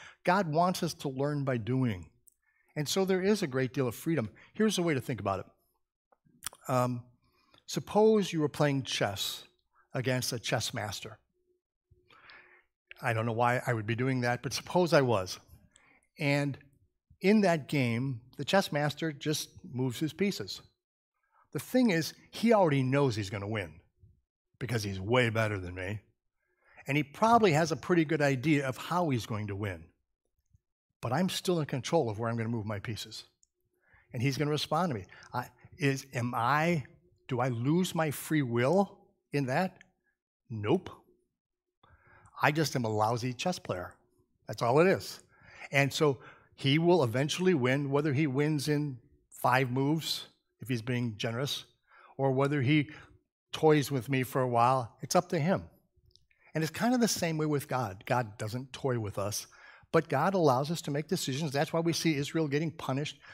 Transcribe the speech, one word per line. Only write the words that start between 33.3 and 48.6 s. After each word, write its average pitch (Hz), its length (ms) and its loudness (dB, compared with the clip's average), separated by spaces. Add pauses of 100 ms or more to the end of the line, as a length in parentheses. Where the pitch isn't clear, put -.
And 120 100 -6
he's 131 160 0
gonna 147 120 0
respond 156 400 -2
to 131 40 -4
me. 95 120 -8 (280)
I, 123 140 -6 (280)
is, 139 380 0
am 123 200 -4
I, 143 500 2 (440)
do 123 120 -2
I 131 80 0
lose 139 460 0
my 160 160 0
free 156 320 -2
will 135 560 2 (340)
in 143 140 0
that? 160 320 -2 (680)
Nope. 117 420 -2 (1500)
I 135 100 4
just 151 240 0
am 127 100 0
a 110 40 0
lousy 110 440 0
chess 180 280 -4
player. - 340 -8 (540)
That's 117 140 -6
all 127 180 4
it 180 80 6
is. 139 320 -2 (500)
And 139 220 2
so 143 260 2 (360)
he 139 240 2
will 170 260 6
eventually 147 500 0
win, 135 360 0
whether 147 220 0
he 151 140 2
wins 143 420 0